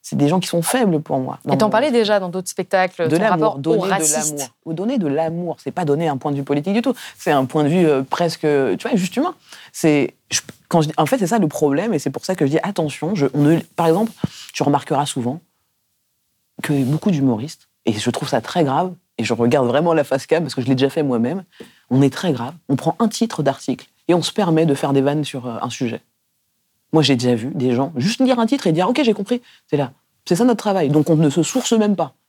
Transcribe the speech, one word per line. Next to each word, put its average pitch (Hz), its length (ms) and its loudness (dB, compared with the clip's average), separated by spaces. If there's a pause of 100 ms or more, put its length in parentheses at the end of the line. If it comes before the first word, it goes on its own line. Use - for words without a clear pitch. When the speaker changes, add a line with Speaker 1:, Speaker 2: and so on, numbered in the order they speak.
Speaker 1:
c'est - 160 -8
des 143 120 2
gens 180 120 2
qui 180 80 -6
sont 170 140 -2
faibles 196 400 0
pour - 160 -4
moi. 131 280 -6
Speaker 2:
Et - 40 -2
t'en - 60 2
Speaker 1:
Dans 214 140 2
Speaker 2:
parlais 262 200 2
déjà 214 300 2
dans 185 100 -6
d'autres 185 180 -6
spectacles, 185 600 -2
Speaker 1:
de 151 80 2
Speaker 2:
ton 175 60 2
Speaker 1:
l'amour, 214 80 4
Speaker 2:
rapport 180 260 2
au - 20 -8
Speaker 1:
donner 143 240 2
de - 60 -2
Speaker 2:
racisme. 151 480 -2
Speaker 1:
l'amour. 135 180 -8 (100)
Ou 165 80 -8
donner 208 260 -4
de 180 80 0
l'amour, 160 560 -4
c'est 135 100 -8
pas 180 120 -4
donner 156 240 0
un 143 80 -2
point 147 140 -4
de 143 60 -2
vue 139 80 -4
politique 143 280 -2
du 220 80 2
tout. 247 140 0 (240)
C'est 170 140 -2
un 135 120 2
point 147 200 0
de - 40 2
vue, 175 180 4
euh, 139 220 2
presque, 170 380 -2
tu 139 420 0
vois, 269 80 0
juste 180 200 -2
humain. 330 180 -2 (380)
C'est, 147 420 2 (160)
je, - 100 -2 (280)
quand 170 120 2
je 151 80 2
dis, 156 80 -8
en 160 80 4
fait, 254 140 0
c'est 202 80 0
ça 226 120 0
le 170 100 2
problème, 156 440 0
et 160 60 0
c'est 135 120 -4
pour - 140 -10
ça 190 120 -2
que 147 100 2
je 135 60 2
dis 156 100 2
attention. 170 520 -4
Je... 143 200 2
On 147 80 4
ne, 151 160 4 (180)
par 165 120 2
exemple, 196 240 0 (420)
tu - 80 -2
remarqueras 143 420 0
souvent 135 360 -6 (1200)
que 151 100 -4 (120)
beaucoup 151 260 0
d'humoristes, 135 580 -2 (160)
et - 80 0
je 107 180 -2
trouve - 180 -4
ça 123 120 0
très 165 240 -2
grave, 156 280 -2 (260)
et 113 60 -2
je 113 100 0
regarde 120 320 2
vraiment 151 260 2
la 156 120 2
face 135 220 -4
cam 165 160 2
parce 139 120 -6
que 135 80 -4
je 113 40 -4
l'ai 135 80 2
déjà 135 160 2
fait 160 120 -2
moi-même, 135 420 -2 (460)
on 131 120 4
est 139 100 4
très 175 200 -2
grave, 131 220 -6 (140)
on 139 80 0
prend - 220 -2
un 233 100 2
titre 220 340 -4
d'article 135 440 -4 (220)
et 170 60 4
on 170 80 2
se - 100 -4
permet 165 320 2
de 143 100 2
faire 139 180 -2
des 139 80 4
vannes 143 240 0
sur, 127 220 -10
euh, 120 140 -8
un 123 100 -6
sujet. 117 300 -6 (920)
Moi, 160 100 4
j'ai 139 140 4
déjà 123 180 2
vu 117 200 -4
des 127 200 0
gens 135 220 -2
juste 160 240 -2
lire 254 200 2
un 226 60 2
titre 269 200 0
et 165 60 2
dire « 180 180 2
Ok, 254 140 0
j'ai - 80 4
compris, 214 300 -2 (260)
c'est 151 80 -2
là. » 135 160 -2 (360)
C'est 175 80 2
ça 214 80 2
notre 240 140 4
travail, 190 300 0
donc 147 220 2
on 160 60 6
ne 151 140 4
se 160 120 0
source 240 300 -2
même 226 240 2
pas. 165 180 -4 (140)